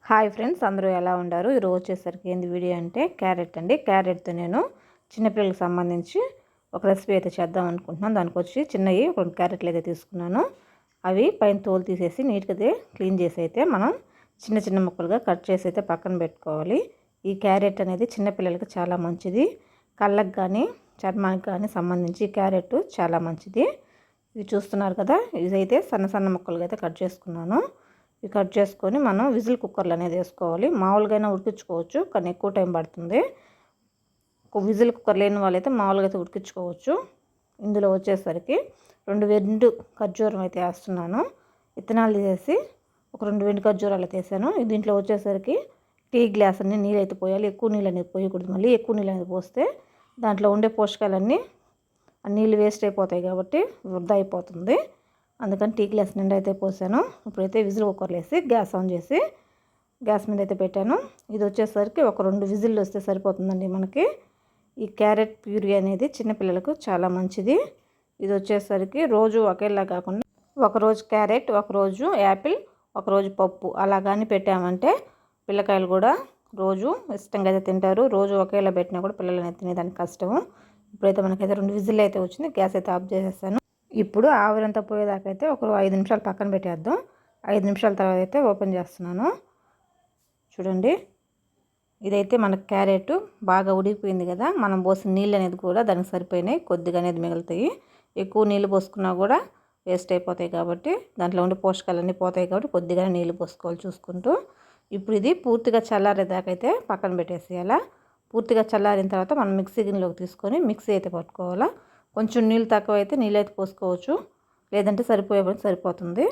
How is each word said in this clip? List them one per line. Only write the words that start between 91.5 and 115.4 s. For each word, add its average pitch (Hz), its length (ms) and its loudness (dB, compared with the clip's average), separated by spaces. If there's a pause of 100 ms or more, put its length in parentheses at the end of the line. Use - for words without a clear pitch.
ఇదైతే 202 320 0 (100)
మన 196 100 2 (180)
క్యారెట్ 196 400 2 (380)
బాగా 190 300 4
ఉడికిపోయింది 196 500 -2
కదా. 202 180 -2 (160)
మనం 190 220 2
పోసిన 190 320 2
నీళ్ళు 208 200 2
అనేది 180 280 -2
కూడా 185 240 2
దానికి 185 240 0
సరిపోయినాయి, 185 460 -2 (100)
కొద్దిగా 175 320 0
అనేది 170 240 -2
మిగులుతాయి. 170 420 -2 (480)
ఎక్కువ 196 340 0
నీళ్ళు 202 240 2
పోసుకున్నా 190 380 -2 (100)
కూడా 240 160 4 (480)
వేస్ట్ 185 300 -2
అయిపోతాయి 180 400 -4
కాబట్టి 175 360 -2 (280)
దాంట్లో 180 260 0
ఉండే 185 180 0
పోషకాలన్నీ 185 600 -2
పోతాయి 180 260 0
కాబట్టి 214 260 -2
కొద్దిగానే 175 400 0
నీళ్ళు 170 240 -2
పోసుకోవాలి 170 460 -8
చూసుకుంటూ. 185 480 -2 (580)
ఇప్పుడు 202 280 -2
ఇది 233 100 2 (160)
పూర్తిగా 226 420 2
చల్లారేదాకా 196 680 2
అయితే 226 160 -2 (200)
పక్కన 190 280 -2
పెట్టేసేయాలా. 180 600 -2 (540)
పూర్తిగా 226 360 2
చల్లారిన 202 440 2
తర్వాత 190 260 0
మనం 196 180 2
మిక్సీ 190 280 -4
గిన్నెలోకి 185 340 -2
తీసుకొని 196 360 -4 (120)
మిక్సీ 214 300 -2
అయితే 190 180 -4
పట్టుకోవాలా. 180 520 -4 (480)
కొంచెం 220 320 0
నీళ్ళు 226 240 2
తక్కువ 208 260 2
అయితే 202 220 0
నీళ్ళు 208 180 2
అయితే 208 200 0
పోసుకోవచ్చు, 190 560 -4 (580)
లేదంటే 202 360 0
సరిపోయే 202 380 2